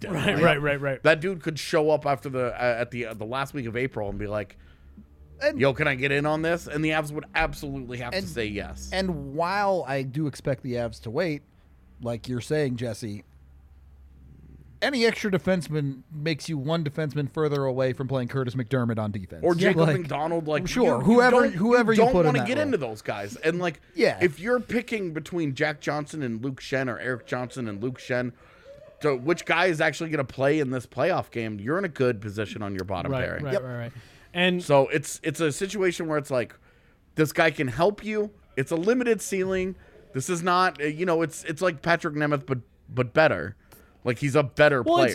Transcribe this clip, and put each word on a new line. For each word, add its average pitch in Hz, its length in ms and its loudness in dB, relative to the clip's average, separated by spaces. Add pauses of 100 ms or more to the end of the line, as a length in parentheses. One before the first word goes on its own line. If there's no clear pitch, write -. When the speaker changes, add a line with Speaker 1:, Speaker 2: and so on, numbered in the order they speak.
Speaker 1:
Right, - 80 -6
Speaker 2:
deadline. 147 300 0
Speaker 1:
right, 151 200 4
right, 143 180 0
right. 135 220 -4
Speaker 2:
That 160 200 4
dude 180 200 -4
could 160 160 -6
show 156 320 2
up 143 160 2
after 143 220 -2
the, 127 260 -2
uh, 120 260 0
at 120 100 -4
the, 120 160 -6
uh, 110 80 -10
the 107 120 -8
last 135 280 -6
week 139 120 -6
of 113 120 -4
April 120 320 -2
and 101 80 -6
be 107 80 -6
like, 104 300 -6 (840)
Speaker 3:
And 294 180 0
Speaker 2:
"Yo, 139 140 4
can 151 140 0
I 139 60 0
get 135 180 -2
in 143 140 2
on 156 160 0
this?" 170 240 -2
And 147 180 -4
the 156 60 2
Avs 156 220 -2
would 151 120 -8 (100)
absolutely 139 640 -4
have 123 160 -6
Speaker 3:
and 196 120 -2
Speaker 2:
to 175 40 -8
say 120 160 -2
yes. 98 460 -8
Speaker 3:
And 165 420 -4
while 185 540 0
I 135 140 -2
do 135 240 -4
expect 135 360 -4
the 123 120 -4
Avs 117 280 -4
to 113 80 -10
wait, 147 300 -2 (600)
like 117 260 -6
you're 123 140 -4
saying, 147 340 0
Jesse, 110 480 -8 (1600)
any 240 220 2
extra 214 260 2
defenseman 151 800 0
makes 151 380 -4
you 160 80 -4
one 160 280 -2
defenseman 147 480 -4
further 143 320 0
away 131 280 0
from 127 160 -6
playing 127 200 -2
Curtis 127 260 -2
McDermott 120 440 0
on 107 140 -2
defense. 90 300 -10
Speaker 2:
Or 170 120 6
Jacob 175 340 4
Speaker 3:
Like, 139 120 2
Speaker 2:
McDonald, 156 480 -2
like, 151 180 0
Speaker 3:
sure, 247 180 2
Speaker 2:
you, 170 140 6
you - 60 0
Speaker 3:
whoever, 240 380 8
Speaker 2:
don't, - 120 2
Speaker 3:
whoever 226 380 4
Speaker 2:
you 208 80 4
Speaker 3:
you 226 40 10
Speaker 2:
don't 247 80 6
Speaker 3:
put 180 80 6
in 160 60 6
Speaker 2:
wanna 143 140 4
Speaker 3:
that 120 60 -2
Speaker 2:
get 247 100 0
Speaker 3:
role. 302 100 0
Speaker 2:
into 247 120 0
those 113 240 -6
guys. 104 340 -6
And, 165 220 0
like, 175 220 -2 (140)
Speaker 3:
Yeah. 135 280 2
Speaker 2:
if 156 180 2
you're 240 200 0
picking 214 520 -2
between 156 420 -4
Jack 151 260 -2
Johnson 151 420 -4
and 113 200 -4
Luke 135 200 -6
Schenn 135 260 -2
or 107 100 -4
Eric 123 280 -6
Johnson 123 420 -6
and 101 140 -6
Luke 127 160 -4
Schenn, 123 340 -2 (680)
to 143 160 2
which 151 280 -2
guy 175 220 2
is 160 160 0
actually 160 280 -2
gonna 147 140 0
play 139 360 0
in 131 100 -2
this 127 160 -6
playoff 147 440 -2
game, 110 300 -6
you're 139 180 -2
in 202 60 -4
a 180 40 -2
good 123 340 0
position 104 400 -6
on 101 120 -6
your 92 100 -4
bottom 90 280 -4
Speaker 1:
Right, 131 120 -2
Speaker 2:
pairing. 87 200 -4
Speaker 1:
right, 135 100 -4
Speaker 3:
Yep. 123 80 -2
Speaker 1:
right, 123 160 -8
right. 120 140 -10 (400)
And 180 300 2
Speaker 2:
So 139 260 6
it's, - 340 -2
it's 156 180 -2
a 160 120 2
situation 190 540 -2
where 156 100 -2
it's 139 140 -4
like, 123 240 -2 (600)
this 156 160 4
guy 165 180 4
can 151 180 -2
help 170 360 2
you. 214 260 -2 (260)
It's 135 140 -2
a 170 60 0
limited 226 440 2
ceiling. 185 540 -2 (400)
This 131 160 -4
is 170 120 -2
not, 180 380 2
uh, 147 40 -4
you 151 200 -2
know, 165 160 2
it's, 160 240 -4
it's 165 160 -6
like 180 220 -2
Patrick 170 320 0
Nemeth, 147 320 0
but, 131 140 -2 (280)
but 120 240 -2
better. 104 440 2 (480)
Like, 120 160 0
he's 139 160 0
a 151 80 6
better 139 380 4
Speaker 1:
Well, 339 160 4
Speaker 2:
player. - 160 6